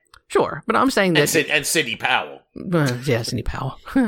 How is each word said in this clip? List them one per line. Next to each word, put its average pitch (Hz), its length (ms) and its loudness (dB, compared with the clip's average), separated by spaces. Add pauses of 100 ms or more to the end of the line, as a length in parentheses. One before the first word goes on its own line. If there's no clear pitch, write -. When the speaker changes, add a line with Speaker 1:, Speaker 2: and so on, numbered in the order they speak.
(280)
Speaker 1:
Sure, - 400 0
but 220 80 0
I'm 254 160 2
saying 190 220 2
that 151 80 4
Speaker 2:
And 147 80 2
Sid-, 151 200 2
and 143 160 0
Sidney 131 300 -2
Powell. 123 460 -2 (320)
Speaker 1:
Uh, 135 320 2
yeah, 120 160 2
Sidney - 220 -6
Powell. - 360 -6 (280)